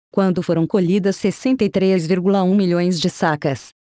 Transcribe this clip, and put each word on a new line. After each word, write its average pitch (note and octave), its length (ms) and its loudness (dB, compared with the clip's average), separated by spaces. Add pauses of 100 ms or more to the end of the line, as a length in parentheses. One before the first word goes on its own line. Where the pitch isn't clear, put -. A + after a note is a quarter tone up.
(120)
quando F#3 300 0
foram E3 240 0
colhidas F#3+ 500 0
sessenta B3+ 460 -2
e G3+ 60 2
três F#3+ 380 0
vírgula F#3 360 0
um F#3 120 2
milhões F3 440 0
de E3+ 120 -2
sacas, D3 580 -2 (140)